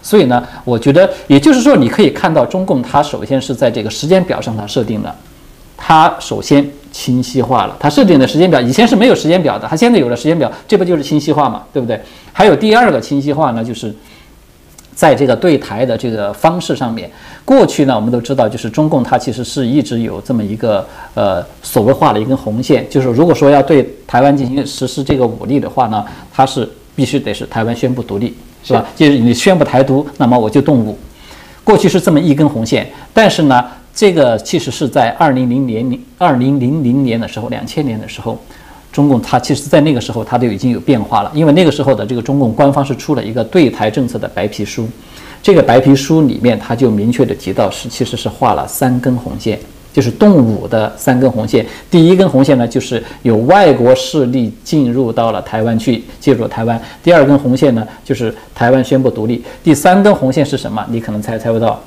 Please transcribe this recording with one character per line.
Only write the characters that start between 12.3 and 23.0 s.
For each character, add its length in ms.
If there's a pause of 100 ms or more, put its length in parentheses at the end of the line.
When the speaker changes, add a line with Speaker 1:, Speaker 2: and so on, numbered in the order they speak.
Speaker 1:
还 140
有 100
第 180
二 160
个 120
清 200
晰 120
化 180
呢， 120
就 100
是 200 (1000)
在 220
这 100
个 100
对 220
台 280
的 120
这 140
个 200
方 300
式 140
上 180
面， 160 (340)
过 220
去 200
呢， 100
我 40
们 120
都 100
知 140
道， 120
就 120
是 100
中 180
共 140
它 160
其 160
实 100
是 220
一 160
直 200
有 200
这 140
么 80
一 120
个， 300 (300)
呃， 280 (200)
所 200
谓 80
画 200
了 100
一 20
根 140
红 240
线， 260
就 140